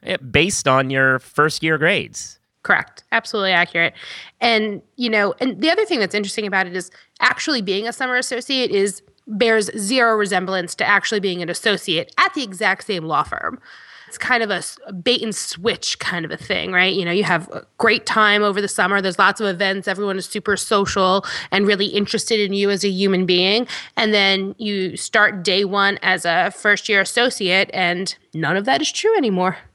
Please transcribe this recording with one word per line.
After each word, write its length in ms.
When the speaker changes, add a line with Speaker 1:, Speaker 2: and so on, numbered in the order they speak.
Speaker 1:
Yeah, 120
based 500
on 240
your 300
first 420
year 160
grades. 640
Speaker 2:
Correct. 480
Absolutely 400
accurate. 420
And, 420
you 120
know, 320
and 200
the 100
other 140
thing 160
that's 140
interesting 320
about 200
it 80
is 160
actually 420
being 240
a 60
summer 240
associate 560
is, 280
bears 500
zero 380
resemblance 580
to 100
actually 360
being 220
an 60
associate 680
at 160
the 80
exact 420
same 200
law 180
firm. 380
It's 100
kind 240
of 80
a 60
s-, 280
a 80
bait 300
and 100
switch 680
kind 240
of 80
a 40
thing, 360
right? 200
You 120
know, 80
you 100
have 280
a 140
great 260
time 380
over 180
the 60
summer. 340
There's 200
lots 200
of 60
events. 400
Everyone 320
is 80
super 300
social 680
and 160
really 180
interested 540
in 120
you 160
as 140
a 60
human 360
being. 440
And 160
then 460
you 380
start 480
day 200
one 380
as 220
a 260
first 380
year 120
associate, 720
and 420
none 220
of 80
that 180
is 80
true 260
anymore. 400